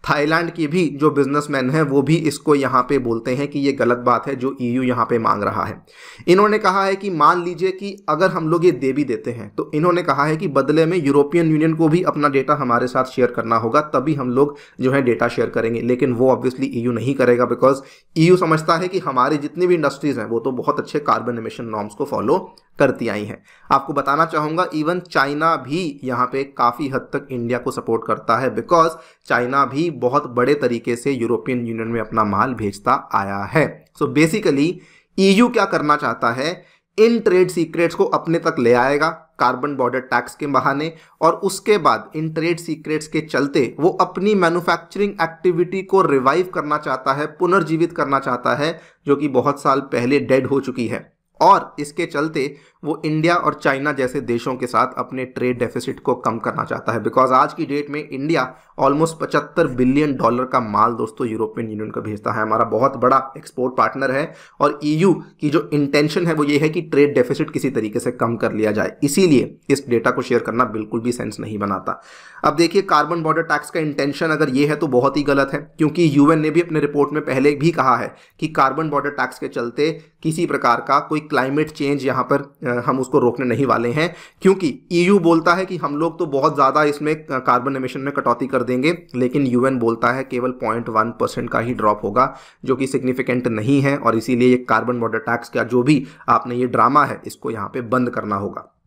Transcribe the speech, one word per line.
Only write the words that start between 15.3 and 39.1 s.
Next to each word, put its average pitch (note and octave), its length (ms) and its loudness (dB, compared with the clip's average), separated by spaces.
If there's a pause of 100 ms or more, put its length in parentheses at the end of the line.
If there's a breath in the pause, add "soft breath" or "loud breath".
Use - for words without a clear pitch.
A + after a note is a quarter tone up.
करेंगे। A2+ 320 -2
लेकिन B2 320 2
वो B2 200 4
obviously B2+ 400 -2
ईयू B2 180 -2
नहीं A#2+ 240 -2
करेगा, B2 320 4
because B2+ 280 4 (420 loud breath)
ईयू F3 200 6
समझता D#3+ 380 0
है F3+ 120 -4
कि F#3 120 -4
हमारी C#3 380 0
जितनी D#3+ 300 -2
भी F3 80 4
इंडस्ट्रीज C#3 440 -2
हैं, G#2+ 60 -4
वो A2+ 140 -2
तो C3+ 120 -2
बहुत B2+ 280 -2
अच्छे - 200 -6
कार्बन A#2 380 -2
एमिशन A2+ 280 -10
नॉर्म्स G#2+ 280 -8
को C#3+ 120 -6
फॉलो C3 500 -2 (240 loud breath)
करती B2+ 280 0
आई G#2 160 -4
हैं। - 200 -14 (280 soft breath)
आपको C3+ 220 0
बताना C#3 320 0
चाहूँगा, D#3+ 440 -2
even D#3 300 -2
चाइना D3+ 560 0
भी C#3+ 480 -6
यहाँ B2 220 -2
पे C3+ 180 -4
काफ़ी C3+ 460 0
हद C3 100 -2
तक - 320 -8
इंडिया A#2+ 260 -4
को B2 140 -4
सपोर्ट A2+ 360 -2
करता A2+ 300 0
है, B2 180 -2
because E3 340 2 (380 loud breath)
चाइना C3 380 0
भी D3 240 -2
बहुत C3+ 380 0
बड़े B2 260 2
तरीके A#2+ 420 0
से C#3+ 160 -2
यूरोपियन A#2+ 540 -2
यूनियन A2+ 220 -6
में A#2 140 -2
अपना A2 220 0
माल G#2 300 0
भेजता A2 600 -2
आया G2 240 -2
है। G#2 480 -2 (160)
So C#3 80 0
basically, D#3+ 640 2 (460 loud breath)
ईयू G3 300 6
क्या G#3+ 160 0
करना D3+ 300 0
चाहता A#2+ 360 -2
है, D3 320 -6 (360 soft breath)
इन A#3 200 6
ट्रेड F#3 300 4
सीक्रेट्स D#3+ 460 -2
को G3 80 0
अपने E3 360 0
तक E3 200 -2
ले A#2+ 140 4
आएगा C#3+ 540 0 (120)